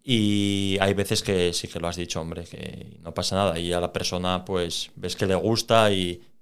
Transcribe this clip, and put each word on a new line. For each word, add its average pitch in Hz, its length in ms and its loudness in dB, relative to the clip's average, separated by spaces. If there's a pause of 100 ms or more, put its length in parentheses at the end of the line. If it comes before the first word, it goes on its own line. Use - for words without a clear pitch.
Y 101 800 2
hay 98 120 4
veces 101 300 0
que 90 300 2
sí - 140 -4
que - 120 -8
lo 85 80 -4
has 85 80 -4
dicho, 87 260 -6
hombre, 82 220 -8
que - 580 -14
no 82 140 -12
pasa 92 200 -2
nada. 95 220 2
Y 85 160 -2
a 87 60 2
la 87 120 -2
persona, 90 540 -2
pues, 87 500 -4
ves 90 200 -6
que 104 100 -2
le 95 80 2
gusta 110 580 4
y 90 300 0 (200)